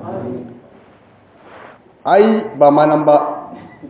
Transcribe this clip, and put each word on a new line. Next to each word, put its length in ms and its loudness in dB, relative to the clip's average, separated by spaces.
Ai, 360 2
ba 140 4
ma 140 4
nan 180 0
ba. 120 4